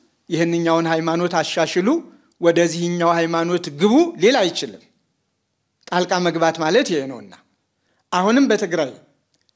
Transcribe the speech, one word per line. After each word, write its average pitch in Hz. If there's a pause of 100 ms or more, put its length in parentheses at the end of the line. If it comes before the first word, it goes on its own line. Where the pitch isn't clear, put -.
(300)
ይህንኛውን 165
ሃይማኖት 165
አሻሽሉ፣ 170 (540)
ወደዚህኛው 170
ሃይማኖት 170
ግቡ 190 (240)
ሊል 220
አይችልም። 160 (1040)
ጣልቃ 175
መግባት 165
ማለት 170
ይሄ 175
ነውና 113 (760)
አሁንም 220
በትግራይ 175 (640)